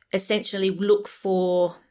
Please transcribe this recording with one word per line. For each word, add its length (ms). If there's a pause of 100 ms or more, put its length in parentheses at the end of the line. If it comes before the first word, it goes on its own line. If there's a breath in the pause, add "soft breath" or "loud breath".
(120)
essentially 580
look 360
for 720 (140)